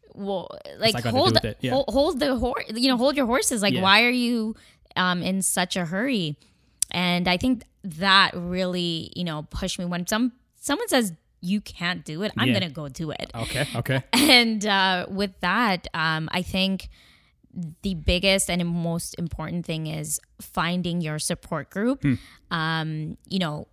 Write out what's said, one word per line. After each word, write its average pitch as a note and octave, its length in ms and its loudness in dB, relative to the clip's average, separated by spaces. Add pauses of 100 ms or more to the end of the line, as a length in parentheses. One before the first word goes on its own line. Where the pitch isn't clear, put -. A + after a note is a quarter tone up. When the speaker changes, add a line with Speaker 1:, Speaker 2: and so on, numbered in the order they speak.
(140)
Speaker 1:
Well, G3 340 -6 (300)
like, A3 160 2
Speaker 2:
What's - 0 -
that B2 100 -4
got A#2+ 60 2
to - 0 -
do A2+ 60 2
Speaker 1:
hold, - 180 6
Speaker 2:
with - 100 2
it? G#2+ 160 -6
Yeah. B2+ 120 -2
Speaker 1:
hol-, C4 160 0
hold C#4 320 2
the C4 160 0
hor-, B3 280 -2 (100)
you B3 140 2
know, B3+ 80 4
hold C4 200 2
your C#4 100 2
horses. A#3+ 360 0
Like, G3+ 120 4
Speaker 2:
Yeah. F#3 80 2
Speaker 1:
why G3 220 6
are A#3+ 60 4
you, A#3+ 460 0 (400)
um, F3+ 260 0
in F#3+ 200 0
such F#3 340 -2
a F3+ 100 -2
hurry? F#3+ 500 -2 (540)
And F3 380 0
I F3+ 80 2
think B3+ 280 -2 (200)
that F#3+ 500 4
really, F3+ 800 -2
you - 100 -4
know, D#3+ 260 -6
pushed - 280 -4
me. F3+ 60 -4
When F3 220 -4
some, A#3 260 0 (280)
someone G#4 280 0
says, A#3 240 2 (280)
"You G3 200 -2
can't F3 440 -6
do D#3+ 180 -8
it," G#3+ 140 -4
I'm - 120 2
Speaker 2:
Yeah. B3 60 4
Speaker 1:
gonna F#3 160 0
go D3 180 -10
do D3+ 240 -6
it. - 200 -10
Speaker 2:
Okay, A#2 320 -2 (120)
okay. C3 320 0
Speaker 1:
<laughs> - 40 -4
And, A#3 540 6
uh, F#3+ 420 2
with G3 320 -4
that, F#3+ 540 2
um, D#3+ 380 0
I F3+ 100 -2
think F#3+ 460 0 (920)
the G3 120 -2
biggest F#3 560 2
and F3 160 0
most E3+ 520 -2
important E3+ 480 -6
thing D#3+ 200 -4
is D#3 340 -6 (200)
finding F3 600 -2
your D3+ 180 -2
support - 520 -6
group. A#3+ 320 0
Speaker 2:
Hmm. C#3 120 4 (360)
Speaker 1:
Um, D#3+ 680 -2 (120)
you F#3+ 100 -2
know D3+ 340 -4